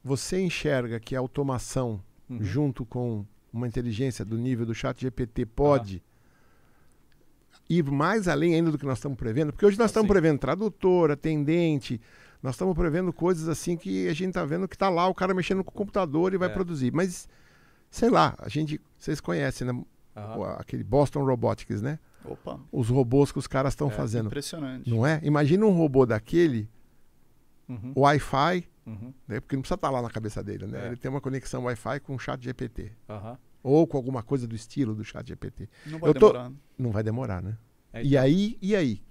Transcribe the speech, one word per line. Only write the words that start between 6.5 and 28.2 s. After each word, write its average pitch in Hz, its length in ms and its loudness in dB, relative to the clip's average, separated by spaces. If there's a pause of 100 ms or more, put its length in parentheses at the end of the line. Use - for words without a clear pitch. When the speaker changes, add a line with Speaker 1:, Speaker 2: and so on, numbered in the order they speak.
Speaker 1:
ir 165 160 4
mais 170 420 2
além 165 280 2
ainda 165 160 4
do 147 60 -2
que 139 80 -8
nós 131 120 -2
estamos 139 200 -6
prevendo? 131 360 -2
Porque - 120 0
hoje 202 120 8
nós 233 80 4
Speaker 2:
Ah, 208 60 2
Speaker 1:
estamos 220 160 2
Speaker 2:
sim. 202 60 4
Speaker 1:
prevendo 160 260 6
tradutor, 180 720 2
atendente, 151 920 0 (400)
nós 131 140 -4
estamos 185 200 0
prevendo 175 380 0
coisas 160 340 0
assim 165 300 -4
que 190 300 -4
a 175 60 0
gente 180 200 -4
tá 180 120 -2
vendo 175 220 -4
que - 100 -14
tá 196 120 2
lá, 175 180 2
o 185 80 0
cara 190 180 0
mexendo 185 300 0
com - 80 -10
o - 20 -20
computador 185 600 0
e 190 40 -2
vai 180 120 0
Speaker 2:
É. - 20 -2
Speaker 1:
produzir. 170 420 -2
Mas, 180 340 -2 (640)
sei - 200 2
lá, 160 300 4
a - 100 -10
gente, 151 300 -4 (180)
vocês 156 240 -6
conhecem, 139 460 -4
né? 123 180 -6 (300)
Speaker 2:
Aham. 107 220 -12
Speaker 1:
O, 104 80 -6
aquele - 380 -8
Boston 139 420 2
Robotics, 113 560 -2
né? 147 180 -4 (240)
Speaker 3:
Opa. - 360 -12 (120)
Speaker 1:
Os 117 180 0
robôs 135 420 4
que - 60 -6
os 139 100 -6
caras 135 280 0
tão 147 120 -2
Speaker 3:
É, 131 40 0
Speaker 1:
fazendo. 113 360 -2
Speaker 3:
impressionante. 131 640 -8
Speaker 1:
Não 113 160 2
é? 156 180 2
Imagina 147 420 4
um 214 60 8
robô 147 340 6
daquele, 117 640 2 (1000)
Speaker 2:
Uhum. 123 300 -12
Speaker 1:
Wi-Fi, 147 720 2 (180)